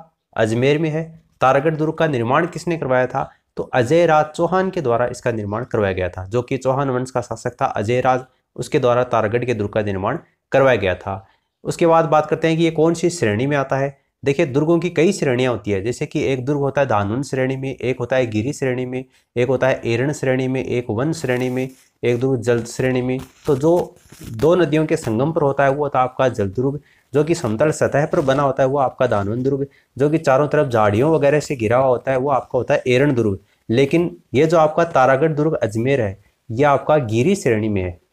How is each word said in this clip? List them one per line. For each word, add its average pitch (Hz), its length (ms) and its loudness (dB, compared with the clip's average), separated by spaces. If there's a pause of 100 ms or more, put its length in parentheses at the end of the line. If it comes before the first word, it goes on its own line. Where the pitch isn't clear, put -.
(360)
अजमेर 120 440 2
में 160 100 -2
है। 160 180 -4 (340)
तारागढ़ 139 340 2
दुर्ग 156 180 -2
का 160 160 0
निर्माण 131 380 0
किसने 170 300 -6
करवाया 127 300 0
था? - 220 -6 (280)
तो - 80 -6
अजय 139 400 2
राज 151 220 4
चौहान 185 420 -2
के 180 120 -4
द्वारा 120 260 0
इसका 120 240 -4
निर्माण 107 340 -6
करवाया 104 280 -2
गया 90 160 -4
था, 92 160 -10
जो 113 160 -2
कि 135 160 -6
चौहान 131 320 -2
वंश 127 220 -4
का 123 100 -2
शासक - 400 -8
था 139 60 2
अजय 120 340 -2
राज, 131 240 0 (300)
उसके 139 240 -2
द्वारा 123 260 2
तारागढ़ 117 400 0
के 123 80 -2
दुर्ग 104 200 -4
का 110 100 0
निर्माण 101 360 -4 (320)
करवाया 135 260 4
गया 92 200 0
था। 95 280 -10 (380)
उसके 170 240 0
बाद 165 180 4
बात 151 200 2
करते 156 220 -2
हैं 160 100 0
कि 165 60 2
ये 165 80 2
कौन 160 220 2
सी 170 160 -2
श्रेणी 120 380 0
में 147 100 0
आता 135 200 -2
है। 135 200 -4 (260)
देखिए, 143 240 0
दुर्गों 156 320 0
की 170 120 -4
कई 170 220 2
श्रेणियाँ 127 380 0
होती 104 200 -4
है, 95 100 0
जैसे 123 240 -6
कि 147 180 -6
एक 127 220 -2
दुर्ग 143 140 -2
होता 139 220 -2
है 135 60 2
धानुन 107 360 0
श्रेणी 131 340 -2
में, 135 140 -8
एक 127 280 -6
होता 123 160 -4
है 131 120 2
गिरी 110 260 -4
श्रेणी 127 320 -4
में, 127 180 -8 (320)
एक 123 120 2
होता 127 200 0
है 135 180 0
एरण 123 280 0
श्रेणी 131 340 -2
में, 131 160 -2
एक 120 280 -4
वन 127 220 -2
श्रेणी 127 360 -2
में, 127 200 -4 (340)
एक 120 160 0
दुर्ग 131 220 0
जल 117 240 0
श्रेणी 127 360 -2
में। 127 180 -4 (280)
तो 147 100 2
जो 165 380 0 (360)
दो 143 240 2
नदियों 156 300 2
के 156 120 0
संगम 123 340 -2
पर 165 100 -2
होता 139 220 2
है 139 60 4
वो 147 140 0
होता 139 160 0
है 127 40 2
आपका 131 260 0
जल 104 220 -2
दुर्ग, 139 280 -2 (340)
जो 147 100 2
कि 165 120 0
समतल 127 380 0
सतह 139 320 0
पर 165 180 0
बना 135 200 2
होता 135 200 0
है 131 60 2
वो 139 100 0
आपका 127 280 0
धानवन 110 360 -2
दुर्ग, 139 240 -2 (300)
जो 139 120 2
कि 160 100 2
चारों 143 280 4
तरफ 147 220 0
झाड़ियों 113 440 4
वगैरह 143 280 4
से 147 140 -8
घिरा 117 220 0
हुआ 135 100 4
होता 127 240 0
है 135 60 0
वो 131 140 -2
आपका 127 260 -2
होता 123 160 0
है 143 140 0
एरण 135 260 4
दुर्ग। 107 260 0 (300)
लेकिन 165 460 2 (180)
ये 135 120 4
जो 165 140 2
आपका 156 260 2
तारागढ़ 139 480 2
दुर्ग 151 220 0
अजमेर 117 460 0
है, 98 160 -4 (320)
ये 113 160 0
आपका 143 340 2
गिरी 120 380 0
श्रेणी 110 320 0
में 101 140 0
है। 90 160 -6 (140)